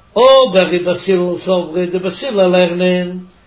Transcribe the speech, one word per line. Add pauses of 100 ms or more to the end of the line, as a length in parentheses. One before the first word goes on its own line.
(180)
אבער
די
בית
הלל
סברה,
די
בית
הלל
לערנען, (300)